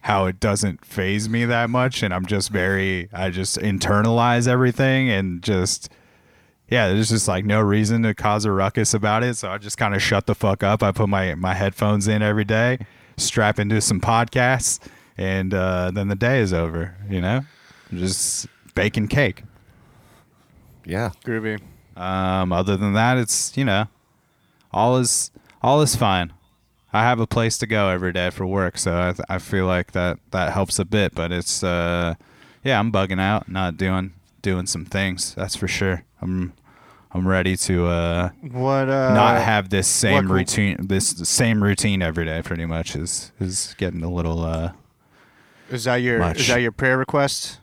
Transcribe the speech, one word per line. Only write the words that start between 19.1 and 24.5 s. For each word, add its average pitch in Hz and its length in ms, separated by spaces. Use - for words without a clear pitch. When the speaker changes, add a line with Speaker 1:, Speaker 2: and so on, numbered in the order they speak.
Speaker 2:
Yeah. 95 260
Speaker 3:
Groovy. 110 360
Speaker 1:
Um, 95 560
other 95 240
than 101 180
that, 120 240
it's, - 380
you 135 80
know, 107 220